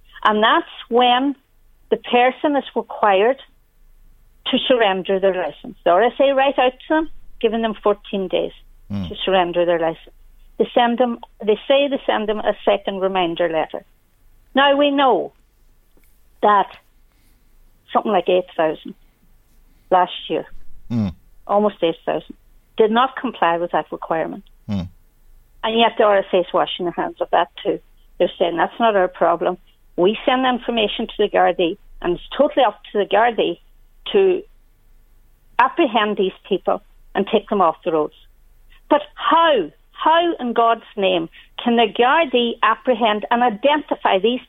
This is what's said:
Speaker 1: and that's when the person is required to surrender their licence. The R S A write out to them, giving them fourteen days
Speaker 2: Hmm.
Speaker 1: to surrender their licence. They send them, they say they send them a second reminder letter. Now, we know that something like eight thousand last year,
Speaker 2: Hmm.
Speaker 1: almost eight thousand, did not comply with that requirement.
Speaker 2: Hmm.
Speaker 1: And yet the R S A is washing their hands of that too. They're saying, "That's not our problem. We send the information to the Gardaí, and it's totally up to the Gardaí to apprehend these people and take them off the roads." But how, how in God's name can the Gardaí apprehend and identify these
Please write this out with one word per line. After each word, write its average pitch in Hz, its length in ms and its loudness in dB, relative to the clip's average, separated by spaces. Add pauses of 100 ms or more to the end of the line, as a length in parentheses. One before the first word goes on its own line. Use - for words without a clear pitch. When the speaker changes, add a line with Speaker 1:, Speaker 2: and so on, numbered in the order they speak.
(240)
Speaker 1:
and 214 180 2
that's 294 280 2 (180)
when 247 480 2 (540)
the 220 80 0
person 254 580 0
is 254 80 -2 (100)
required 214 640 0 (1080)
to 262 100 -2 (100)
surrender 196 540 0
their 190 140 2
licence. - 500 -8
The 175 60 2
R 185 140 4
S 240 160 0
A 277 140 4
write 269 240 0
out 254 140 2
to - 220 -6
them, 311 160 0 (280)
giving 226 220 -2
them 220 220 -2
fourteen 202 460 -2
days 170 240 -4 (360)
Speaker 2:
Hmm. 101 200 -6
Speaker 1:
to - 60 -10 (100)
surrender 175 420 0
their 170 120 0
licence. 165 380 -6 (420)
They 214 160 0
send 240 220 2
them, 240 220 0 (260)
they 208 140 2 (100)
say 277 200 2
they 262 180 -4
send 214 240 -2
them 220 100 -4
a 208 140 -2 (100)
second 202 360 -2
reminder 175 500 -2
letter. - 340 -6 (680)
Now, 277 220 4
we 285 140 2
know 247 420 0 (1080)
that 208 280 2 (1200)
something 233 200 0
like 180 180 0
eight 180 160 0 (100)
thousand 156 380 -4 (960)
last 180 400 0
year, 156 160 -6 (420)
Speaker 2:
Hmm. 110 200 -2 (380)
Speaker 1:
almost 208 360 0
eight 165 220 0
thousand, 156 300 -6 (420)
did 220 140 4
not 247 260 0
comply 170 420 -2
with 175 140 -4
that 156 200 -4
requirement. 170 520 -6 (240)
Speaker 2:
Hmm. 143 140 -2 (800)
Speaker 1:
And 226 140 0
yet 226 180 4
the 226 80 2
R 208 140 4
S 196 140 -2
A 190 80 4
is - 120 -4
washing 165 340 -2
their 170 80 -6
hands 160 260 -6
of - 100 -6
that 170 180 2 (140)
too. 196 160 -4 (400)
They're 175 200 0
saying, 170 180 0
"That's 180 220 -2
not 226 180 2
our 185 120 2
problem. 175 480 0 (400)
We 202 280 2
send 262 200 0
the 254 40 2
information 233 580 -2
to - 120 -14
the 208 100 0
Gardaí, 180 480 0 (240)
and 175 160 -2
it's - 200 -16
totally 294 280 2
up 208 160 -2 (120)
to 214 60 -2
the 196 80 0
Gardaí 196 520 0 (540)
to 190 300 2 (1160)
apprehend 226 580 0
these 190 160 -2 (160)
people 196 340 -2 (320)
and 196 120 -2
take - 220 -2
them 208 120 0
off 165 240 2
the 175 80 -4
roads." 151 220 -2 (760)
But 294 140 2 (120)
how, 302 560 2 (220)
how 339 480 0
in 240 120 -4
God's 233 320 0 (120)
name 185 320 -2 (340)
can 240 140 0
the 233 100 4
Gardaí 247 760 0
apprehend 214 680 0
and 240 120 0
identify 247 760 0
these 240 300 0